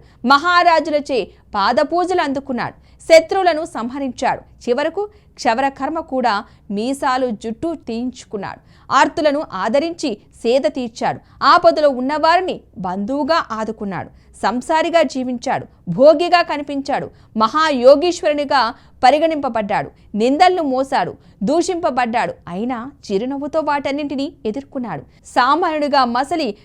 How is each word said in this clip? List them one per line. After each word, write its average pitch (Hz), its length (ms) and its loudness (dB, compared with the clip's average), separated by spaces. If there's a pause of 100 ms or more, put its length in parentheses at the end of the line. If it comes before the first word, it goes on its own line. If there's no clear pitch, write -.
(320)
మహారాజులచే 311 880 2 (340)
పాదపూజలు 302 720 0
అందుకున్నాడు, 262 480 -6 (320)
శత్రువులను 320 560 4
సంహరించాడు, 247 760 -4 (240)
చివరకు 302 380 -2 (360)
క్షవరకర్మ 269 600 -2 (140)
కూడా 254 200 0 (380)
మీసాలు 262 560 -2 (160)
జుట్టు 226 260 -8 (180)
తీయించుకున్నాడు, 226 720 -10 (300)
ఆర్తులను 294 500 2 (120)
ఆదరించి 285 580 -2 (320)
సేద 262 220 0 (120)
తీర్చాడు, 233 420 -6 (340)
ఆపదలో 330 360 4 (120)
ఉన్నవారిని 311 560 0 (220)
బంధువుగా 247 600 -2 (200)
ఆదుకున్నాడు, 214 520 -8 (320)
సంసారిగా 320 600 0
జీవించాడు, 254 640 -4 (320)
భోగిగా 330 460 6
కనిపించాడు, 285 640 -6 (300)
మహాయోగీశ్వరునిగా 277 1300 2 (420)
పరిగణింపబడ్డాడు, 254 840 2 (240)
నిందలను 311 480 2
మోశాడు, 254 500 -2 (300)
దూషింపబడ్డాడు, 262 920 0 (140)
అయినా 226 300 -6 (280)
చిరునవ్వుతో 277 540 -4
వాటన్నింటినీ 285 640 -4 (240)
ఎదుర్కొన్నాడు, 233 540 -8 (300)
సామాన్యుడిగా 294 680 0
మసలి 269 440 -2 (160)